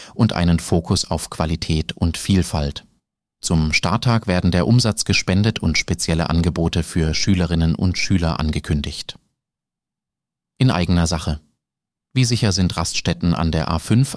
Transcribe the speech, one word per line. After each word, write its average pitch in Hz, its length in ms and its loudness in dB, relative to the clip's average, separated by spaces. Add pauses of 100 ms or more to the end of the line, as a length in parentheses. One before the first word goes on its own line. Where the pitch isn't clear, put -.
(140)
und 110 200 2
einen 87 240 2
Fokus 90 480 -2
auf - 240 -4
Qualität 80 640 -2
und - 260 -2
Vielfalt. 80 680 -2 (540)
Zum 80 320 0
Starttag 110 540 0
werden 90 240 2
der 87 160 2
Umsatz 117 380 2
gespendet 101 540 0
und 85 200 0
spezielle 82 500 -2
Angebote 82 540 0
für 78 320 -2
Schülerinnen 85 600 2
und 92 220 0
Schüler 85 440 0
angekündigt. - 800 -4 (1400)
In 131 120 4
eigener 85 360 2
Sache. 80 340 -4 (720)
Wie 131 120 2
sicher 117 280 0
sind 92 240 0
Raststätten - 580 -2
an 82 180 0
der 80 180 0
A 80 80 0
fünf 117 380 0